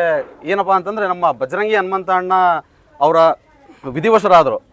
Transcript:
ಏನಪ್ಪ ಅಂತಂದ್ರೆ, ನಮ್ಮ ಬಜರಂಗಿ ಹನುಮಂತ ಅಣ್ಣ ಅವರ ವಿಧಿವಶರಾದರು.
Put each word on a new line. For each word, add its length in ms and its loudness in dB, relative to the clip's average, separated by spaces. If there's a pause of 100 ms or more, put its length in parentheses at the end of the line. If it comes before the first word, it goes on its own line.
(440)
ಏನಪ್ಪ 280 -2
ಅಂತಂದ್ರೆ, 360 -2
ನಮ್ಮ 240 -2
ಬಜರಂಗಿ 440 -4
ಹನುಮಂತ 340 -4
ಅಣ್ಣ 240 -2 (680)
ಅವರ 160 2 (720)
ವಿಧಿವಶರಾದರು. 720 2 (120)